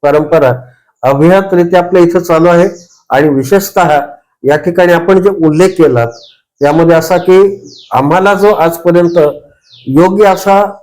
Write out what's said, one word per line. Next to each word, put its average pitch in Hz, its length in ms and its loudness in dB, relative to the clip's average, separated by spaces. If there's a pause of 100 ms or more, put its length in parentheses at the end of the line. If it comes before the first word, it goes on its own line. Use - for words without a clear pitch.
परंपरा 147 520 0 (500)
अविरतरित्या 175 760 0
आपल्या 175 240 0
इथं 170 160 0
चालू 170 280 0
आहे. 175 220 2 (400)
आणि 147 200 0
विशेषतः 151 720 -2 (440)
या 139 120 0
ठिकाणी 175 380 0
आपण 180 280 0
जे 196 80 0
उल्लेख 165 400 0
केलात 127 380 0 (520)
त्यामध्ये 165 360 2
असा 160 220 -2
की 185 500 0 (240)
आम्हाला 170 420 0
जो 196 140 0
आजपर्यंत 170 720 0 (680)
योग्य 185 380 2
असा 196 400 0 (180)